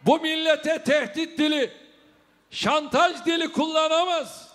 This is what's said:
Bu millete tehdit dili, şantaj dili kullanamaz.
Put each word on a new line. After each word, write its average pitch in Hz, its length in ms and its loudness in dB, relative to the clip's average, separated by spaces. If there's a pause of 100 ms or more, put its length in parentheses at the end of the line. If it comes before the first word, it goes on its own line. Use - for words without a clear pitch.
Bu 302 180 4
millete 320 640 0
tehdit 302 540 -2
dili, 302 340 0 (760)
şantaj 294 760 0
dili 339 280 -2
kullanamaz. 320 1040 -2